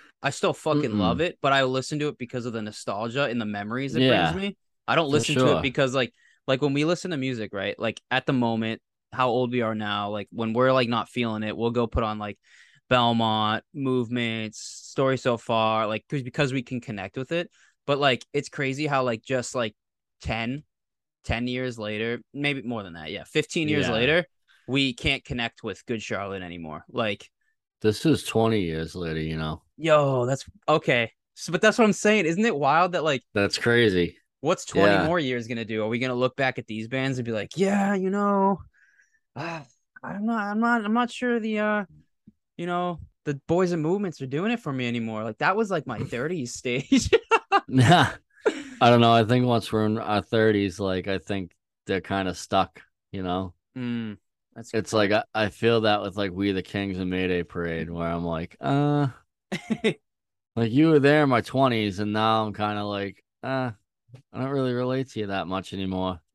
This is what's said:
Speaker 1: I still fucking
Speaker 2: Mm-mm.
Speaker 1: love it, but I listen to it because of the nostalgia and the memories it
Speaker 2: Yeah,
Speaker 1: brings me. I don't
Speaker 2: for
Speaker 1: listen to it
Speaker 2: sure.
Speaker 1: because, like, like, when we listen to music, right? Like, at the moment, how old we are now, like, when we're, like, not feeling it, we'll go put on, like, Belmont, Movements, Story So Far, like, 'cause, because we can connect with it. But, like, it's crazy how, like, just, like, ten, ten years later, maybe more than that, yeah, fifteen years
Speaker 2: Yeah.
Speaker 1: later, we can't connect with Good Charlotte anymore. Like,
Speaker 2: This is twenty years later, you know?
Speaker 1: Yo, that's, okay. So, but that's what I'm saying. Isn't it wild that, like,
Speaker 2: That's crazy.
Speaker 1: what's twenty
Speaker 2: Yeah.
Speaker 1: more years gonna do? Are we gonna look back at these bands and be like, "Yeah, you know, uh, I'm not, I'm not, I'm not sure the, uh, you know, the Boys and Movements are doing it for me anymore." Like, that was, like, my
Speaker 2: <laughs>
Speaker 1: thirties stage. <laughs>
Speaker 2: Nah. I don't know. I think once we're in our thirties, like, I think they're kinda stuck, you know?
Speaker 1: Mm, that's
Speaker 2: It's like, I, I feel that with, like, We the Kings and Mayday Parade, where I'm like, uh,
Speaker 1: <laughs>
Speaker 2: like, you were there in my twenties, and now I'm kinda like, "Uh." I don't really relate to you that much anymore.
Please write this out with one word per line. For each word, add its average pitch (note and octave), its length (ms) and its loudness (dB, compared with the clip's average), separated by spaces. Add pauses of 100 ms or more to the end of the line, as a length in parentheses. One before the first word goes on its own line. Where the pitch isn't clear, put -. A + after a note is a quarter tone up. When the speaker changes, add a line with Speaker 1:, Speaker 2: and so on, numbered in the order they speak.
(220)
Speaker 1:
I - 80 -2
still D#3 240 0
fucking D3 380 0
Speaker 2:
Mm-mm. G#2 80 0
Speaker 1:
love A#2 220 2
it, - 200 -4
but C#3 120 2
I C3+ 100 4
listen C3 360 -2
to D3 80 -2
it B2+ 100 -6
because B2 280 -8
of A#2+ 80 -6
the A2 80 -4
nostalgia A2+ 640 -4
and A#2 160 -2
the A2 40 -4
memories A2 500 -6
it B2 80 4
Speaker 2:
Yeah, G#2+ 280 4
Speaker 1:
brings F#3+ 180 -2
me. - 80 -12 (300)
I A#2 80 2
don't D#3+ 140 2
Speaker 2:
for C#3+ 40 -2
Speaker 1:
listen D3 220 2
to C3 120 6
it - 20 6
Speaker 2:
sure. D#2+ 120 4
Speaker 1:
because, C3 320 0
like, C3 200 -2 (340)
like, C3+ 140 2
when C#3+ 100 2
we C#3+ 140 2
listen F3 260 -2
to D#3 60 -4
music, B2 360 -6
right? G2+ 240 -4
Like, A2 220 -4 (100)
at B2+ 160 0
the D3+ 60 0
moment, A2+ 500 0 (300)
how B2+ 180 2
old B2 220 0
we B2 100 0
are A2 140 0
now, G#2 340 -4
like, G#2 220 -8
when A2+ 220 -2
we're, B2+ 180 4
like, C3 160 4
not A#2 220 -2
feeling A2+ 340 -4
it, G#2+ 140 -4
we'll A#2 140 0
go A#2+ 160 0
put A#2 160 -2
on, G#2+ 160 -4
like, G#2 200 -10 (500)
Belmont, A2+ 840 2
Movements, A#2+ 840 -4
Story - 580 -2
So A#2+ 180 0
Far, A2 520 0
like, G#2+ 200 -6
'cause, C#3+ 160 -4
because B2+ 300 -2
we C3+ 100 -2
can B2 160 -8
connect G2+ 380 -10
with C3 160 -8
it. F3 180 -4 (340)
But, C#3+ 140 0
like, C3+ 320 2
it's C#3+ 160 -4
crazy C#3 400 -4
how, C#3 160 0
like, A#2 200 -2
just, B2+ 320 -4
like, A#2 200 -4 (460)
ten, A#2+ 420 -4 (640)
ten A#2+ 220 -2
years B2+ 300 -4
later, A2 440 -4 (120)
maybe C#3+ 280 -4
more A2+ 200 -6
than F2+ 120 -12
that, D#2+ 180 -10
yeah, G2 140 -10
fifteen D#3 420 -2
years D3 200 2
Speaker 2:
Yeah. A#2+ 60 0
Speaker 1:
later, C#3+ 320 2 (420)
we C3+ 260 0
can't C3+ 300 -2
connect A#2+ 400 -6
with G#2+ 220 -8
Good A2+ 160 -4
Charlotte G2 420 -6
anymore. E2 460 -12
Like, A2 400 -4 (520)
Speaker 2:
This G#2+ 240 2
is C#3+ 180 4
twenty A2+ 380 2
years D#2+ 340 -4
later, E2 260 -4
you D#2+ 160 -4
know? D#2 260 -6 (120)
Speaker 1:
Yo, C#3+ 500 2
that's, C3+ 200 -4 (220)
okay. C#3+ 440 2 (220)
So, - 180 -12
but E3+ 100 -2
that's G#3+ 160 6
what A#3+ 60 6
I'm G#3 100 6
saying. G#3 320 2
Isn't E3+ 200 0
it A3 100 0
wild D#3 380 2
that, D#3 100 -2
like, C#3+ 200 0 (100)
Speaker 2:
That's G2+ 240 2
crazy. G#2+ 600 4 (240)
Speaker 1:
what's E3 240 -2
twenty - 280 4
Speaker 2:
Yeah. F#2+ 120 4
Speaker 1:
more E3+ 140 0
years B2+ 280 -4
gonna A#2 180 -6
do? A2 180 -4
Are G#2+ 40 -2
we A#2 120 -2
gonna B2+ 160 -2
look B2 200 0
back C3 220 -2
at B2 100 -10
these A2 200 -8
bands C3 300 -2
and A#2+ 80 -4
be A#2 60 -6
like, G#2+ 260 -6
"Yeah, G3 380 2
you F#3+ 140 -2
know, G3+ 500 2 (760)
uh, E3 260 -8 (420)
I'm G3+ 220 -6
not, A3+ 200 -2
I'm G#3 140 -4
not, A#3 260 2
I'm G#3+ 80 0
not A#3+ 180 0
sure A#3+ 280 -2
the, G#3+ 200 -2
uh, G#3 260 0 (720)
you E3+ 100 -8
know, F3 340 -4 (260)
the D3 100 -2 (120)
Boys F3 240 4
and E3+ 120 -2
Movements F3+ 380 -2
are C3+ 60 -8
doing E3 240 -2
it A#3 80 -4
for D#3 140 -6
me B2+ 140 -2
anymore." A2+ 360 -4
Like, A2+ 160 -6
that F3 160 2
was, A3 160 0
like, E3+ 140 -2
my A#2+ 140 -8
Speaker 2:
<laughs> - 0 -
Speaker 1:
thirties C3+ 540 -6
stage. - 600 0
<laughs> A4+ 60 4 (480)
Speaker 2:
Nah. C3 380 6 (720)
I A#2+ 100 8
don't A#2+ 120 8
know. A#2 100 8
I A#2 140 6
think B2 200 4
once A#2 280 0
we're A2 120 2
in G#2+ 120 0
our G#2 240 0
thirties, G2+ 580 2
like, F#2 280 -2
I F#2+ 100 -2
think F#2+ 360 -6 (320)
they're F#2+ 160 -2
kinda F#2+ 320 -2
stuck, - 480 -2 (300)
you G2 120 -8
know? F#2 320 -4 (220)
Speaker 1:
Mm, A#2 400 -6 (360)
that's A2+ 200 -18
Speaker 2:
It's A2 200 -2
like, G#2 180 4
I, G#2+ 120 2 (100)
I G#2+ 160 0
feel A2+ 320 2
that G#2 200 2
with, G2 140 -8
like, G2+ 160 -2
We G2 220 0
the F#2+ 100 -2
Kings G2 340 -4
and F#2 120 -4
Mayday F2+ 340 0
Parade, E2 460 -6
where E2+ 180 -4
I'm E2+ 160 -4
like, E2 380 -6
uh, D3 460 0 (440)
Speaker 1:
<laughs> - 320 -6
Speaker 2:
like, - 880 -4
you D3+ 180 4
were D3+ 100 8
there D3 240 6
in C#3 60 2
my A#2+ 120 4
twenties, A2 580 0
and G#2 140 -2
now A2 320 2
I'm G#2+ 80 -6
kinda G#2 320 -4
like, G2+ 360 -6 (220)
"Uh." C3 280 -4 (600)
I - 80 -12
don't C3 120 -4
really C3 220 0
relate B2+ 360 -2
to A2+ 100 -10
you G#2 80 -4
that F#2+ 200 -4
much F#2 260 -6
anymore. F#2 480 -4 (140)